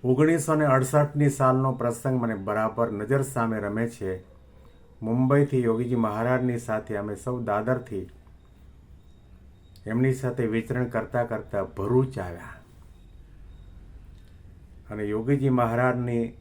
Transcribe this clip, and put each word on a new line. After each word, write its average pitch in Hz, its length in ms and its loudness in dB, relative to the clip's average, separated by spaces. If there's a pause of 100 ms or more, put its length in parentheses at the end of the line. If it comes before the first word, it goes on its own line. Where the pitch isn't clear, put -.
ઓગણીસો 156 500 4
ને 156 100 2
અડસઠની 147 640 4
સાલનો 131 420 2
પ્રસંગ 127 500 0
મને 113 120 0
બરાબર 110 580 -2
નજર 107 300 0
સામે 117 380 -2
રમે 104 280 -2
છે. 92 340 -6 (800)
મુંબઈથી 131 600 2
યોગીજી 120 340 0
મહારાજની 117 640 0
સાથે 110 380 -4
અમે 104 180 -4
સૌ 123 260 -6
દાદરથી 107 680 -2 (1800)
એમની 127 280 2
સાથે 127 320 -2
વિચરણ 113 420 -2
કરતા 113 360 -2
કરતા 104 400 -4
ભરૂચ 120 540 0
આવ્યા 87 360 -10 (2250)
અને 104 140 -6
યોગીજી 120 440 0
મહારાજની 120 920 0